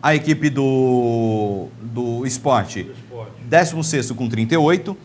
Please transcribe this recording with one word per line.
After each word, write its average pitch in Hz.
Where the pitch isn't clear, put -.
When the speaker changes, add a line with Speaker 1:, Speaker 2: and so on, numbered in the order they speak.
Speaker 1:
A 151
equipe 151
do, 117
do 120
Sport, 123
Speaker 2:
Do 90
Sport. -
Speaker 1:
décimo 160
sexto 127
com 117
trinta 113
e -
oito. 175